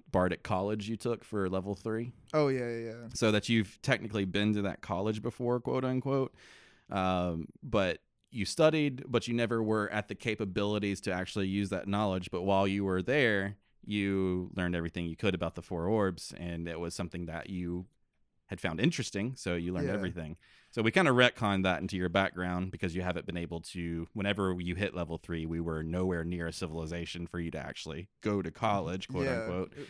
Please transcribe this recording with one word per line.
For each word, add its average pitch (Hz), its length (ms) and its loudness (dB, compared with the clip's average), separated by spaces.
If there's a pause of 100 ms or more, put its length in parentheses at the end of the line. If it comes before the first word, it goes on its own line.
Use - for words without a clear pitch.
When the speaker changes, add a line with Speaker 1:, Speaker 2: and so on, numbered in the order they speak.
(120)
Speaker 1:
Bardic 90 320 4
College 104 460 -2
you 113 80 -4
took 117 260 -2
for 98 260 0
level 95 260 -2
three. 113 360 -4 (220)
Speaker 2:
Oh, 151 160 4
yeah, 123 200 -2
yeah, 117 160 -4
yeah. 110 80 -8 (200)
Speaker 1:
So 110 180 4
that 107 180 4
you've 110 320 4
technically 107 440 2
been 104 300 4
to 104 80 2
that 95 180 -4
college 104 400 -2
before, 120 400 -2
quote 127 240 0
unquote. 131 480 0 (560)
Um, 90 580 0 (160)
but 98 360 2 (320)
you 131 140 -2
studied, 151 600 4
but 123 200 0
you 117 60 -2
never 117 300 2
were 107 280 2
at 104 160 -2
the 101 80 -8
capabilities 101 840 0
to 101 100 -2
actually 92 360 -2
use 98 220 0
that 95 180 -2
knowledge. 98 440 0
But 90 120 -4
while 98 240 4
you 98 180 0
were 92 160 2
there, 104 560 2 (260)
you 95 720 0
learned 87 200 0
everything 85 320 -2
you 82 80 -6
could 98 200 2
about 85 200 -2
the 85 80 -8
four 85 240 -4
orbs, 98 500 0
and 85 300 -6
it 82 120 -6
was 85 140 -4
something 87 320 -6
that 80 240 -8
you 90 380 -4 (600)
had 92 140 -8
found 82 180 -2
interesting, 117 560 0
so 87 200 -2
you 87 180 -2
learned 85 140 0
Speaker 2:
Yeah. 92 60 0
Speaker 1:
everything. 85 440 -4 (340)
So 117 120 0
we 113 80 6
kinda 185 200 6
retconned 113 520 4
that 90 180 2
into 92 160 -4
your 90 120 0
background 90 600 0
because 87 240 -4
you 92 60 -2
haven't 90 240 -2
been 90 120 -4
able 85 240 -4
to, 85 520 -6
whenever 98 460 0
you 87 160 -2
hit 95 200 -2
level 82 220 -4
three, 80 300 -4
we 82 120 -2
were 80 240 -2
nowhere 87 400 0
near 85 220 -2
a 82 80 -4
civilization 82 720 -6
for 87 140 -6
you 82 120 -4
to 80 80 -6
actually 76 500 -10 (120)
go 101 220 2
to 82 80 -4
college, 95 560 0
quote 90 180 -2
Speaker 2:
Yeah. 120 160 0
Speaker 1:
unquote. 92 320 -4 (160)